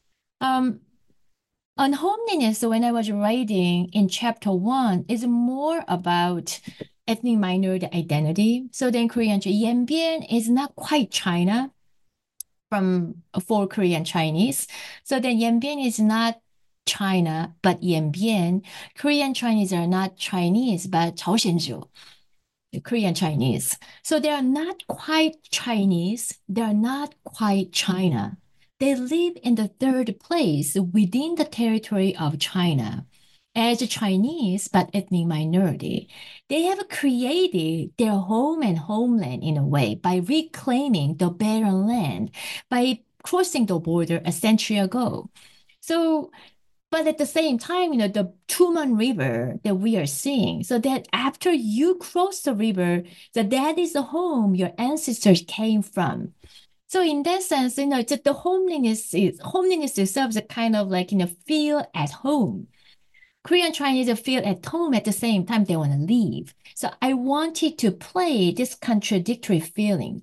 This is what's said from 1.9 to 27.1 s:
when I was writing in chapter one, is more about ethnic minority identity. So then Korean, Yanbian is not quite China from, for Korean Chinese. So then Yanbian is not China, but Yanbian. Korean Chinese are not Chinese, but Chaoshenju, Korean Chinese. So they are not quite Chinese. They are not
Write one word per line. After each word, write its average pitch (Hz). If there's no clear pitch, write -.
when 226
I 240
was 220
writing 202
in 208
chapter 226
one, 202
is 233
more 262
about 175
ethnic 226
minority 185
identity. 175
So 254
then 233
Korean, 214
Yanbian 247
is 226
not 262
quite 285
China 190
from, 185
for 208
Korean 175
Chinese. 170
So 269
then 240
Yanbian 233
is 226
not 220
China, 170
but -
Yanbian. 175
Korean 285
Chinese 214
are 175
not 185
Chinese, 190
but 170
Chaoshenju, 170
Korean 208
Chinese. 143
So 311
they 302
are 294
not 302
quite 311
Chinese. 196
They 202
are 214
not 262